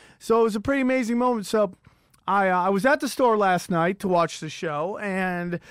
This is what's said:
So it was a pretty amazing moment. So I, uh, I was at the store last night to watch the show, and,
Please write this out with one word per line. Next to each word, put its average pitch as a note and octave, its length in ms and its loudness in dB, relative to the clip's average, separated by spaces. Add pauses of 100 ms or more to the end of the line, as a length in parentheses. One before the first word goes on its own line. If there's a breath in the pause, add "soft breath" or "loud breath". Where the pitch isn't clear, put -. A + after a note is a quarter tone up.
(200 loud breath)
So A3+ 200 2
it A3+ 40 6
was A3 120 0
a A3 40 -2
pretty C#4 200 0
amazing B3 380 0
moment. A#3+ 260 0
So G#3 320 0 (500 soft breath)
I, G3 240 2
uh, F3+ 120 2
I F#3 60 2
was G3 180 2
at D4 140 4
the D4 80 -4
store A#3 280 2
last F#3+ 320 2
night F3 300 0
to G3+ 100 -6
watch E3+ 300 0
the D#3+ 100 -12
show, D#3+ 500 -6
and, F3+ 600 -4 (120)